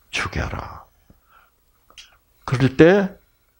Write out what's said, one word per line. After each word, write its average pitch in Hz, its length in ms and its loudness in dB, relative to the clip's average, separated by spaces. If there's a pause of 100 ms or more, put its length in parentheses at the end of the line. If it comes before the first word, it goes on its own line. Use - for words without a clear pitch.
(100)
죽여라. - 760 -10 (1600)
그럴 127 320 -2
때 190 400 4 (440)